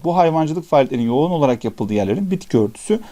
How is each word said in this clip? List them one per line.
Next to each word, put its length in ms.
bu 120
hayvancılık 480
faaliyetlerinin 420
yoğun 240
olarak 340
yapıldığı 300
yerlerin 360
bitki 280
örtüsü 420